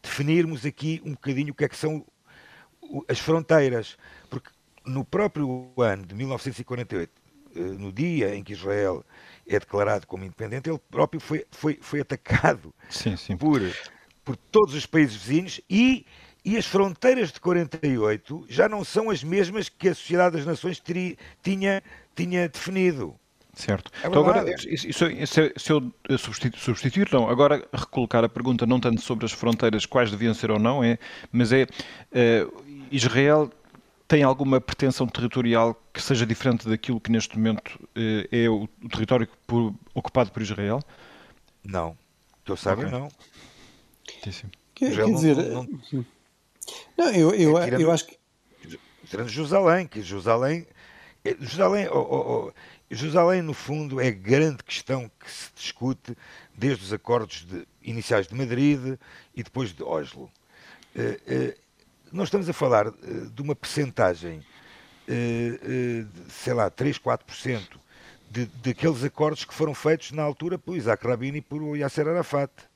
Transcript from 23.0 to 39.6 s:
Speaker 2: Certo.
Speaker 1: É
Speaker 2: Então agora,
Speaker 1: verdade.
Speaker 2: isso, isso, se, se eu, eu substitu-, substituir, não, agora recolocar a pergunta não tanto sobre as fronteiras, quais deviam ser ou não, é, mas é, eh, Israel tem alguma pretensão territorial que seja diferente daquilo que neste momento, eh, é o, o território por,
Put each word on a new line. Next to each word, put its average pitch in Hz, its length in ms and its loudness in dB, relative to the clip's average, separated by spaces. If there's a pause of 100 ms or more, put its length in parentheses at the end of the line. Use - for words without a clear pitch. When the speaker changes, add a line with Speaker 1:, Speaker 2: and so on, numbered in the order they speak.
Speaker 2:
Certo. - 380 -4 (120)
Speaker 1:
É - 40 -4
Speaker 2:
Então 185 160 4
agora, 175 200 6
Speaker 1:
verdade. - 320 -4
Speaker 2:
isso, - 140 -6
isso, 170 160 0 (220)
se, 156 320 4
se - 120 -6
eu, 131 220 2 (160)
eu 135 80 2
substitu-, - 420 -4
substituir, 135 540 0
não, 120 160 4
agora 139 420 4
recolocar 120 540 0
a 110 60 2
pergunta 120 340 0
não 123 160 4
tanto 117 220 0
sobre 117 240 -4
as 110 60 -4
fronteiras, 113 520 0
quais 120 260 2
deviam 107 220 0
ser 110 180 -2
ou 107 80 2
não, 123 240 2
é, 117 160 4 (320)
mas 117 220 4
é, 131 140 6 (460)
eh, 117 340 6 (440)
Israel 139 600 4 (560)
tem 151 160 6
alguma 135 360 4
pretensão 131 480 0
territorial 117 720 2 (140)
que - 80 -10
seja 120 240 2
diferente 113 420 0
daquilo 110 320 -2
que 110 140 -2
neste 110 240 0
momento, 110 420 -2 (160)
eh, 110 320 -2 (180)
é 117 40 4
o, 107 140 2 (200)
o 117 60 -14
território 113 400 0 (180)
por, 117 280 0 (180)